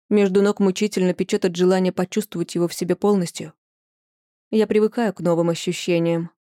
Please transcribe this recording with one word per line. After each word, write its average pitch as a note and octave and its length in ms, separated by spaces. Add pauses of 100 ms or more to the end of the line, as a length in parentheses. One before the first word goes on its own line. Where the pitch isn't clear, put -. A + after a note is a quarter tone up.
Между G3+ 320
ног G#3 180
мучительно F#3+ 540
печет G3 320
от F3 100
желания F#3 360
почувствовать F3+ 640
его F3 120
в E3+ 60
себе F3+ 220
полностью. F3+ 580 (1000)
Я G#3+ 140
привыкаю G#3+ 460
к - 80
новым E3+ 280
ощущениям. E3+ 800 (120)